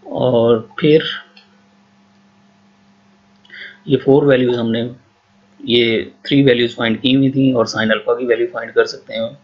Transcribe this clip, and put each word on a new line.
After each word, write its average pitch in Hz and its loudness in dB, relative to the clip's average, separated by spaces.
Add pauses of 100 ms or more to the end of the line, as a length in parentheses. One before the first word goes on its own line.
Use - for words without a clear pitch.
और 117 0 (120)
फिर 156 4 (2750)
ये 135 2
four 139 4
values 127 2
हमने, 117 -2 (760)
ये 117 0 (140)
three 139 2
values 120 2
find 113 -2
की 127 0
हुई 135 2
थी 135 0
और 117 0
sin 110 -2
alpha 113 -2
की 123 -6
वैल्यू 117 0
find 117 -10
कर 110 2
सकते 107 -16
हैं। 113 -6 (160)